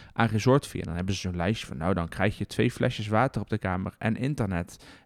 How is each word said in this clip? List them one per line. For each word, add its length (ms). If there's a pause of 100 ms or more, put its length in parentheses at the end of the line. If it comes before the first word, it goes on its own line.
(140)
aan 140
resort 400
fee. 140
En 60
dan 80
hebben 200
ze 60
zo'n 140
lijstje 320
van, 100
nou, 160
dan 140
krijg 300
je 80
twee 260
flesjes 360
water 340
op 80
de 80
kamer 400
en 180
internet. 720 (200)